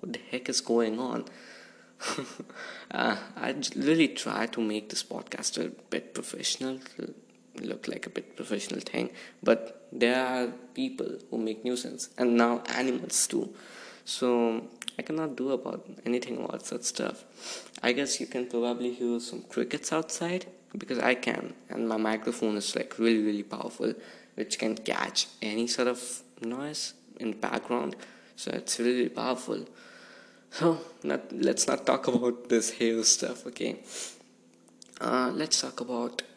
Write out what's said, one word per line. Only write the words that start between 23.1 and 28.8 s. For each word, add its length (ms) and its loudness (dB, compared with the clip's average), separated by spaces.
really 200 2
powerful, 520 -2
which 240 -4
can 180 0
catch 520 0
any 260 0
sort 220 2
of 340 -4
noise 540 -4
in 120 0
the 40 -4
background. 600 0
So 160 -4
it's 260 -2
really 300 4